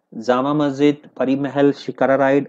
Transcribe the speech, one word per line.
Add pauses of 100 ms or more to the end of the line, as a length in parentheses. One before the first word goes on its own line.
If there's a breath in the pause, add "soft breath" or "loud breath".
(140)
जामा
मस्जिद, (200)
परी
महल,
शिकारा
ride